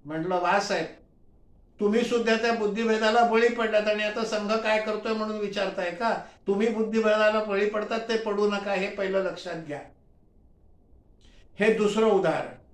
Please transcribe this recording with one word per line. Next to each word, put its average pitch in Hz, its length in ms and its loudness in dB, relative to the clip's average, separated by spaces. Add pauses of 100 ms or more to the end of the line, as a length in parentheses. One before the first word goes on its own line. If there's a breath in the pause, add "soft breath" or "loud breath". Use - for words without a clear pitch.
म्हटलं, 165 360 -2
"वा 190 200 2
साहेब, 180 260 -2 (920)
तुम्ही 208 220 2
सुद्धा 226 320 2
त्या 226 180 0
बुद्धिभेदाला 220 720 2
बळी 226 240 4
पडलात 214 400 0
आणि 208 140 0
आता 214 220 -2
संघ 214 280 -2
काय 220 280 0
करतोय 214 320 -4
म्हणून 214 240 -4
विचारताय 190 540 -4
का? 220 320 -2 (240 loud breath)
तुम्ही 208 220 2
बुद्धिभेदाला 214 760 2
बळी 208 260 0
पडतात 214 300 -4
ते 226 160 -2
पडू 208 340 0
नका, 202 220 -4
हे 196 160 -2
पहिलं 190 300 -2
लक्षात 170 480 -6
घ्या." 143 140 -10 (1800 soft breath)
हे 220 140 4
दुसरं 214 320 2
उदाहरण. 160 460 2 (220)